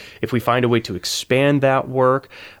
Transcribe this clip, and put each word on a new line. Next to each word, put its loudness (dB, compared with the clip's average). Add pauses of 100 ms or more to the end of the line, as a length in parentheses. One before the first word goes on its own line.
(200)
if -6
we 2
find 0
a 2
way 2
to -8
expand 0
that 0
work, 0 (320)